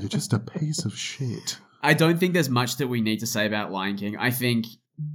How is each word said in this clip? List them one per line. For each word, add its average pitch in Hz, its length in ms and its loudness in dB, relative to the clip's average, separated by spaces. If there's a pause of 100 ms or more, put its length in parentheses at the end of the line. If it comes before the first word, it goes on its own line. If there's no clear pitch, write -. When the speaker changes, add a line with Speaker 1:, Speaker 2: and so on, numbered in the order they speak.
Speaker 1:
you're 196 100 -2
just - 240 0
a 107 40 6
piece 151 460 -4
of 104 100 -4
shit. - 640 -6 (120)
Speaker 2:
<laughs> - 120 -20
I 151 120 6
don't 165 240 6
think 180 160 2
there's 143 160 2
much 123 260 0
that 135 120 0
we 120 120 0
need 110 200 0
to 113 60 -4
say 107 200 0
about 104 260 -2
Lion 98 240 -2
King. 104 220 -4
I 123 120 2
think 123 360 2 (480)